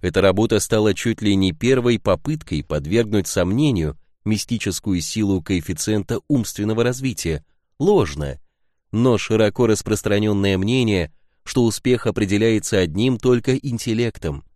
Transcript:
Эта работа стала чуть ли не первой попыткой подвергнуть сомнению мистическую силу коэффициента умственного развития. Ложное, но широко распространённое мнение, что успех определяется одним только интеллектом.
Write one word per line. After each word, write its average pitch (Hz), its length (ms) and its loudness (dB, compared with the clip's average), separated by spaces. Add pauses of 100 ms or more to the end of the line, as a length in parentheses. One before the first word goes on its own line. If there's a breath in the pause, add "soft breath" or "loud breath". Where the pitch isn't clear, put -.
Эта 92 180 0
работа 101 400 2
стала 107 320 2
чуть 113 300 -4
ли 101 120 2
не 95 180 2
первой 120 460 2
попыткой 95 640 -2
подвергнуть 98 640 0
сомнению 95 720 0 (280)
мистическую 101 720 -2
силу 98 420 -2
коэффициента 98 880 -4
умственного 110 560 0
развития. 123 580 -4 (360)
Ложное, 76 640 0 (520)
но 117 240 4
широко 110 500 2
распространённое 101 920 0
мнение, 104 520 0 (320)
что - 220 0
успех 120 420 0
определяется 107 720 0
одним 95 400 0
только 127 380 2
интеллектом. 113 880 -4 (120)